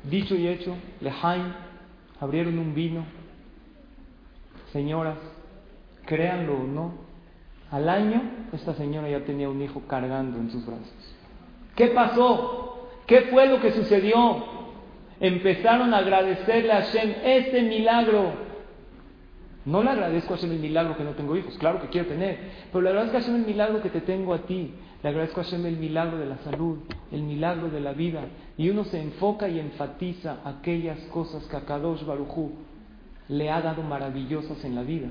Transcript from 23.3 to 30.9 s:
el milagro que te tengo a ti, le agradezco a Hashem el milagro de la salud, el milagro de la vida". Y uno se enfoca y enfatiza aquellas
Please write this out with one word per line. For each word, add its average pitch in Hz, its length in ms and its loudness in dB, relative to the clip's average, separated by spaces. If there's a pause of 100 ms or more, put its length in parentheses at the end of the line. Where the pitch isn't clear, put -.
el 226 100 2
milagro 214 360 0
que 190 80 -4
te 165 120 -2
tengo 185 320 -2
a 165 60 0
ti, 175 340 -6 (280)
le 147 80 -2
agradezco 160 300 -2
a 170 40 -4
Hashem 170 220 -4
el 165 120 -2
milagro 160 400 -2
de 151 80 -4
la 135 140 -6
salud, 156 400 -4 (320)
el 147 100 -6
milagro 160 480 -2
de 151 100 -6
la 139 140 -4
vida". 160 280 -2 (360)
Y 160 120 2
uno 208 140 0
se 180 180 -4
enfoca 202 460 -2
y 165 120 -2
enfatiza 151 840 -8
aquellas 165 600 -4